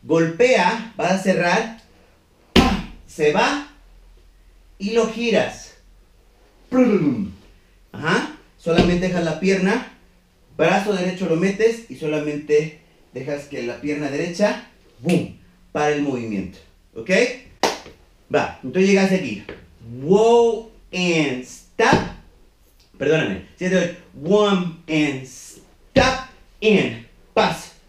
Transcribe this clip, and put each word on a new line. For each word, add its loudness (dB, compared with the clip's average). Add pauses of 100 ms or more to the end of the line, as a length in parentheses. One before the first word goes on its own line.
Golpea, 2
vas 0
a 0
cerrar. 0 (720)
¡Pam! 2 (140)
Se 0
va. -2 (1080)
Y -6
lo 2
giras. -2 (920)
Plum. 2 (600)
Ajá. -2 (220)
Solamente 2
dejas -2
la -4
pierna. 0 (640)
Brazo 2
derecho -2
lo 0
metes 0
y -14
solamente -2 (340)
dejas -8
que -10
la -8
pierna -4
derecha, -2 (300)
boom, 0 (320)
para 0
el 0
movimiento. -6 (360)
¿Ok? -8 (1200)
Va, -2
entonces 0
llegas 4
aquí. -4 (560)
Wow 4 (220)
and 0
stop. 0 (1000)
Perdóname. -2 (100)
Siete, -2
ocho. -2
One 0
and 0
stop. -4 (320)
In. 2 (260)
Paso. 0 (180)